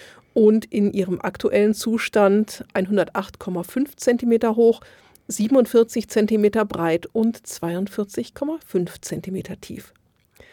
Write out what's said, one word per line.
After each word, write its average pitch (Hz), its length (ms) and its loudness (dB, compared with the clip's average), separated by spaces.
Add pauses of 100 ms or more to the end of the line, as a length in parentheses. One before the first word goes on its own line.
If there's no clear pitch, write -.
(360)
und 220 300 6
in 202 280 0
ihrem 180 280 -2
aktuellen 208 520 0
Zustand 214 880 0 (120)
einhundertacht 190 640 -2
Komma 175 240 -6
fünf 262 320 -6
Zentimeter 233 600 0
hoch, 233 260 4 (460)
siebenundvierzig 226 800 2
Zentimeter 214 580 2
breit 170 480 -2
und 226 340 -2
zweiundvierzig 196 880 -6
Komma 311 280 -6
fünf - 380 -4
Zentimeter 180 580 -10
tief. - 320 -16 (600)